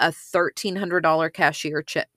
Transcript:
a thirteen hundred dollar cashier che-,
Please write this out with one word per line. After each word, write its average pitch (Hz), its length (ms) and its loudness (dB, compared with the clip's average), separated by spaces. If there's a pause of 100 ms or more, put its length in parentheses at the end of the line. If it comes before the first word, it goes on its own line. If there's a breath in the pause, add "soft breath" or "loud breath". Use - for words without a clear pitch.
a 165 100 4
thirteen 180 640 -2
hundred 180 260 0
dollar 160 260 2
cashier 151 540 -2
che-, - 240 -4 (100)